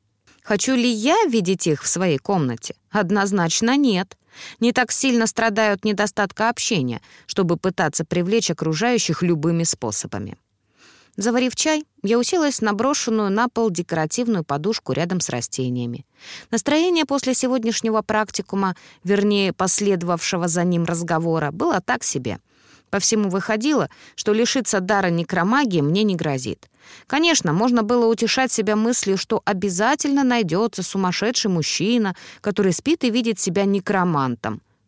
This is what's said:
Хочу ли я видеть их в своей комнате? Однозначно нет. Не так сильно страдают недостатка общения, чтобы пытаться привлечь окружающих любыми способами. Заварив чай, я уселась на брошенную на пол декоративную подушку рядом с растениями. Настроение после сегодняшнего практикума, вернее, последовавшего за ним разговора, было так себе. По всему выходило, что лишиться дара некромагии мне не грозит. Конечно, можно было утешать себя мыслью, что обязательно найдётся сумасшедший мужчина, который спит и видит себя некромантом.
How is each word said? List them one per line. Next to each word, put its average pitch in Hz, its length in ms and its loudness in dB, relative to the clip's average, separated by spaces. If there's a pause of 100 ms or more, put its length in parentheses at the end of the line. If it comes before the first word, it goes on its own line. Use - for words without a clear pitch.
(460)
Хочу 233 300 0
ли 240 120 2
я 247 300 2 (100)
видеть 196 380 0
их 151 160 2
в - 60 -6
своей 175 320 0
комнате? 143 560 -2 (160)
Однозначно 202 840 2
нет. 220 400 2 (440)
Не 233 140 2
так 247 180 0
сильно 240 340 2
страдают 220 580 0
недостатка 208 640 0
общения, 131 520 -2 (240)
чтобы 175 320 0
пытаться 170 480 -2
привлечь 180 460 0
окружающих 165 720 -2
любыми 165 400 0
способами. 101 760 -4 (800)
Заварив 240 380 0
чай, 311 280 0 (200)
я 226 160 2
уселась 247 420 0
на 214 120 0
брошенную 220 580 0
на 226 180 0
пол 226 220 0
декоративную 170 720 -2
подушку 151 500 -4
рядом 175 260 -2
с - 100 -4
растениями. 123 760 -4 (460)
Настроение 320 540 2
после 269 280 -2
сегодняшнего 226 720 0
практикума, 196 720 -2 (280)
вернее, 202 480 2
последовавшего 180 960 0
за 170 160 2
ним 175 200 2
разговора, 165 640 -2
было 214 320 -2
так - 220 -2
себе. 123 360 -6 (500)
По 202 100 -2
всему 214 300 0
выходило, 214 600 0 (260)
что - 160 -2
лишиться 220 480 0
дара 190 300 0
некромагии 180 720 0
мне 165 220 2
не 202 120 2
грозит. 139 540 -6 (380)
Конечно, 262 440 2
можно 233 320 2
было 233 240 2
утешать 226 440 0
себя 214 240 0
мыслью, 214 420 0
что - 260 -2
обязательно 214 800 0
найдётся 220 600 0
сумасшедший 190 680 -2
мужчина, 190 640 0 (260)
который 190 320 0
спит - 300 0
и 254 60 2
видит 226 300 0
себя 196 260 0
некромантом. 170 960 0 (260)